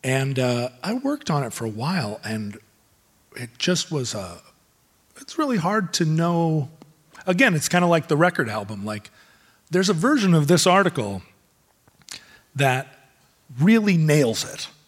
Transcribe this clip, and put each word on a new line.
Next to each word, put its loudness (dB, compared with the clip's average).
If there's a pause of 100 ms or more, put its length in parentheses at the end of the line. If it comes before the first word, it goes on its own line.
And, -2
uh, -2 (140)
I -4
worked -6
on 0
it -8
for -10
a -4
while, -4
and -8 (760)
it -14
just -2
was -6
a, -14 (800)
it's -12
really -2
hard -2
to 0
know. 0 (560)
Again, 2
it's -2
kinda 4
like 2
the 2
record 2
album. -8
Like, -10 (580)
there's 0
a 2
version 2
of 4
this 4
article 2 (1300)
that 0 (720)
really 4
nails 2
it. -12 (200)